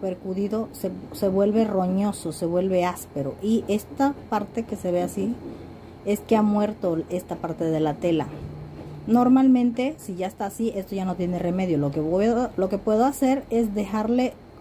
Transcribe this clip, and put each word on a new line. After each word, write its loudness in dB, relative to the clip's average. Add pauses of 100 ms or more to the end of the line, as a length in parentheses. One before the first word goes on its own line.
percudido, -4
se, -4 (220)
se 0
vuelve 4
roñoso, 0
se -4
vuelve 2
áspero. -4
Y 2
esta 0 (160)
parte -4
que -8
se -4
ve 2
así, -2 (720)
es 0
que 2
ha 6
muerto 2 (120)
esta -6
parte -4
de 2
la 2
tela. 0 (800)
Normalmente, 6
si -10
ya -2
está -6
así, -2
esto -6
ya -2
no -2
tiene -2
remedio. 2
Lo 2
que -2
puedo, 2
lo 2
que -2
puedo 2
hacer 2
es 0
dejarle 0 (280)